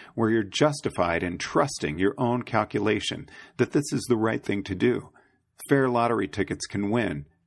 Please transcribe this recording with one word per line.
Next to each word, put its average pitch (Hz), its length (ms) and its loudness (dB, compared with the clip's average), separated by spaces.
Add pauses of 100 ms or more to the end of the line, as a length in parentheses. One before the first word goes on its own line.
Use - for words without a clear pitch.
(160)
where 113 120 2
you're 113 140 4
justified 95 800 0
in 90 160 -4
trusting 113 600 0
your 95 180 2
own 120 240 0
calculation 104 880 -2 (300)
that 120 120 2
this 147 220 0
is 113 160 -2
the 120 80 4
right 110 260 0
thing 101 220 -4
to 98 100 -6
do. 117 360 0 (580)
Fair 135 200 4
lottery 117 380 2
tickets - 400 -4
can 101 240 -4
win, 90 360 -2 (200)